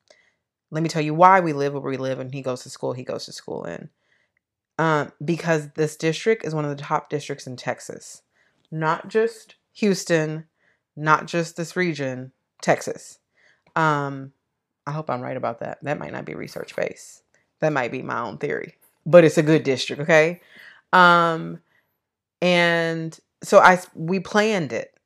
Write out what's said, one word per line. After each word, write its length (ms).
Let 120
me 60
tell 120
you 120
why 260
we 140
live 200
where 80
we 160
live 220
and 140
he 80
goes 220
to 60
school, 240
he 100
goes 220
to 60
school 340
in. 240
Um, 320
because 520
this 200
district 500
is 80
one 120
of 100
the 80
top 260
districts 380
in 80
Texas. 680
Not 380
just 480
Houston, 720
not 300
just 300
this 200
region, 560
Texas. 580
Um, 580
I 60
hope 180
I'm 120
right 160
about 240
that. 220
That 160
might 120
not 140
be 100
research 400
based. 480
That 140
might 180
be 100
my 180
own 180
theory. 380
But 180
it's 140
a 60
good 200
district, 380
okay? 400
Um, 640
and 760
so 160
I 140
s-, 220
we 240
planned 540
it. 200